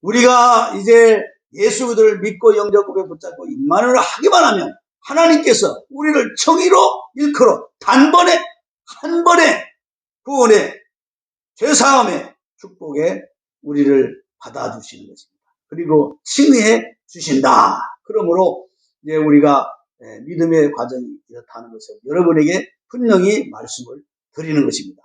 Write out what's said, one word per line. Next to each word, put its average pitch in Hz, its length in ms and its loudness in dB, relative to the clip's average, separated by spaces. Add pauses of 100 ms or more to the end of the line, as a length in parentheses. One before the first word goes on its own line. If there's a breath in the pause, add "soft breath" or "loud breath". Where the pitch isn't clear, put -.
우리가 240 720 2
이제 220 460 4 (320)
예수 220 340 -2
그들을 214 340 2
믿고 214 340 2
영접 202 320 -2
고백 185 220 -6
붙잡고 - 380 -18
임마누엘 165 500 0
하기만 339 480 2
하면 190 280 -4 (280)
하나님께서 294 880 0
우리를 285 520 -2
정의로 359 360 2 (380)
일컬어 269 520 0 (120)
단번에, 330 600 2 (600)
한 339 220 -4
번에 339 400 2 (600)
구원에, 240 500 2 (840)
죄사함에, 262 800 -2 (220)
축복에 165 640 -8 (400)
우리를 139 600 -2 (180)
받아주시는 113 680 -16
것입니다. - 280 -20 (300)
그리고 151 560 -2
칭의해 233 600 2 (240)
주신다. 135 720 0 (240)
그러므로 185 640 -2 (360)
이제 156 120 -6
우리가, 147 520 2 (360)
예, 110 220 -20
믿음의 160 480 0
과정이 123 320 -10 (240)
이렇다는 117 420 -20
것을 110 240 -20 (100)
여러분에게 165 640 0 (220)
분명히 214 600 0
말씀을 117 520 -18 (320)
드리는 156 320 -4
것입니다. 98 400 -10